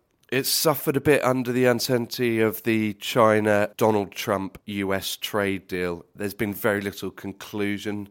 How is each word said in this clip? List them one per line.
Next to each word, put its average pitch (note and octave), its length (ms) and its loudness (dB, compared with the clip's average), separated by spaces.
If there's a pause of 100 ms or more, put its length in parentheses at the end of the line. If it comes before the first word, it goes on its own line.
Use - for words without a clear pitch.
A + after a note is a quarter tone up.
(320)
It's C3 160 0
suffered C#3+ 480 0
a C3+ 60 0
bit C#3+ 240 4
under B2+ 260 0
the B2+ 140 2
uncertainty A#2+ 760 0
of A2 240 0
the A2 300 0
China-Donald G#2+ 1200 2
Trump G2 540 -4
U G2 280 -4
S - 240 -4
trade G2 500 -4
deal. F2+ 380 -6 (100)
There's G2+ 180 -6
been G#2 200 -4
very G2+ 260 0
little G2 320 -8
conclusion G2+ 1000 -8